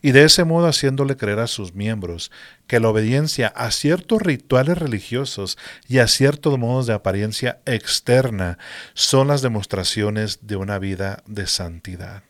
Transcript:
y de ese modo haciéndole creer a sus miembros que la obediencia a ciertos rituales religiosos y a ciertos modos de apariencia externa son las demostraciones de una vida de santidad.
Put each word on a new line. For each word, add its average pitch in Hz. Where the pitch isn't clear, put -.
y 147
de 135
ese 160
modo 165
haciéndole 139
creer 104
a 117
sus 90
miembros 98
que 120
la 113
obediencia 113
a 117
ciertos 180
rituales 143
religiosos 120
y 127
a 117
ciertos 143
modos 123
de 113
apariencia 104
externa 113
son 135
las 143
demostraciones 107
de 107
una 98
vida 98
de 104
santidad. 90